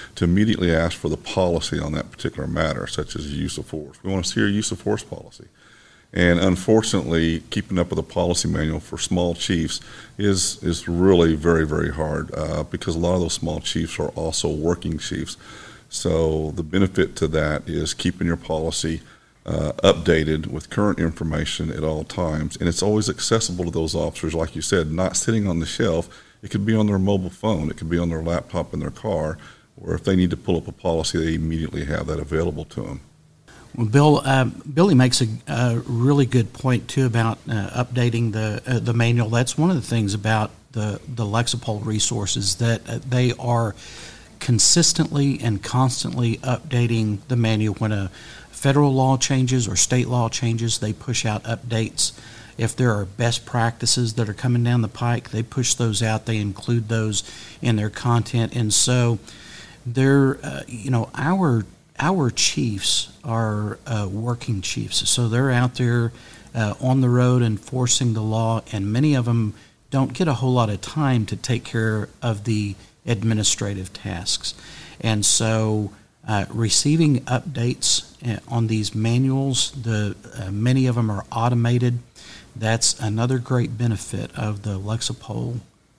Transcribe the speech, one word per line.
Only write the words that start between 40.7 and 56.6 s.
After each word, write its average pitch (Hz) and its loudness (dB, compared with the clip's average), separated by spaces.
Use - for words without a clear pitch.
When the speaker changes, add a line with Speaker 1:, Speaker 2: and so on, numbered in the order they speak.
Speaker 2:
the, 104 -4
the 120 -4
Lexipol 110 -2
resources, 107 -2
that, 117 0
uh, 117 -6
they 123 2
are 117 0
consistently 139 4
and 107 0
constantly 123 0
updating 117 0
the 127 0
manual. 110 2
When 107 0
a 98 -2
federal 139 4
law 131 4
changes 127 2
or - -4
state 123 2
law 120 0
changes, 113 -2
they 107 -2
push - -4
out 107 -2
updates. 113 -2
If 113 -2
there 123 4
are 101 0
best 117 -2
practices 117 0
that 113 0
are 101 -6
coming 120 0
down 120 2
the 107 0
pike, 120 -2
they 110 -2
push 123 -2
those 110 0
out. 110 0
They 113 -2
include 107 -2